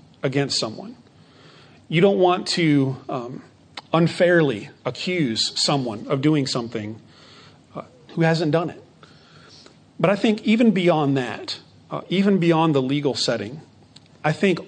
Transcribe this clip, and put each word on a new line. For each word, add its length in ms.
against 360
someone. 380
You 140
don't 160
want 320
to, 480
um, 340
unfairly 800
accuse 800
someone 460
of 140
doing 260
something, 520
uh, 80
who 80
hasn't 300
done 200
it. 120
But 100
I 60
think 260
even 300
beyond 440
that, 440
uh, 180
even 300
beyond 340
the 80
legal 320
setting, 480
I 80
think 360